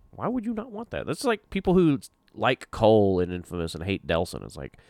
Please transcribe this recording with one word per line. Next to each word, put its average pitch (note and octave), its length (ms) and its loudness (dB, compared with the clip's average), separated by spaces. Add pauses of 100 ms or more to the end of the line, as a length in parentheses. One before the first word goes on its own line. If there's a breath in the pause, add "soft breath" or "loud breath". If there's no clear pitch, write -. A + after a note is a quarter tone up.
(120)
Why - 160 -8
would A#3+ 180 -6
you A#3 80 -6
not A3 180 -10
want G#3+ 200 -14
that? C2 140 -6
That's - 180 -6
like A#3 260 -2
people F#3+ 240 0
who E3 240 6
s-, - 120 -10 (240)
like - 380 -2
Cole G#2 480 6
in F2+ 120 0
Infamous F2 440 -6
and D#2 80 -8
hate F#2+ 240 -4
Delsin. E2 360 -2
It's G#1 140 -14
like, C#2 200 -14 (120)